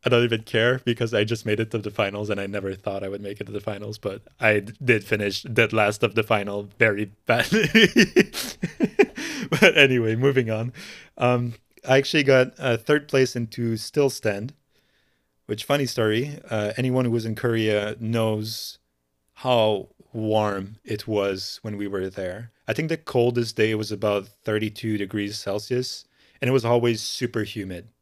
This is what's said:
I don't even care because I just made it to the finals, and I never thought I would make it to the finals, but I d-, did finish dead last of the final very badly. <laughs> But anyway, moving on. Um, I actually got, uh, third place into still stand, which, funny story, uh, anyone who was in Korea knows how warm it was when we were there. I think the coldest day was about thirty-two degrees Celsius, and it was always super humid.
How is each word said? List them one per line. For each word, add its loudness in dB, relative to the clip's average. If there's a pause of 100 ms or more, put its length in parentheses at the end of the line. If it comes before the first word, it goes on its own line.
I 2
don't 4
even 0
care 0
because -2
I 2
just -4
made 0
it -4
to -2
the -6
finals, -4
and -4
I -6
never -6
thought -8
I -8
would -8
make -10
it -8
to -16
the -8
finals, -10
but -8 (160)
I 4
d-, -12 (120)
did 4
finish -2
dead 2
last 2
of 0
the 0
final -2 (100)
very 2 (160)
badly. 2
<laughs> 4 (1300)
But 6
anyway, 4
moving 2
on. -4 (460)
Um, 0 (340)
I 8
actually 2
got, 6
uh, 2
third 0
place 2
into -4
still 0
stand, -6 (920)
which, -6
funny 0
story, -2 (120)
uh, -2
anyone 0
who 0
was -2
in -4
Korea 0
knows -4 (560)
how 2 (240)
warm -2
it -8
was -2
when -8
we -8
were -4
there. -10 (160)
I 0
think -4
the -2
coldest 0
day 2
was -4
about -2
thirty-two -4
degrees -4
Celsius, -6 (360)
and -2
it 2
was 2
always 2
super -4
humid. -10 (140)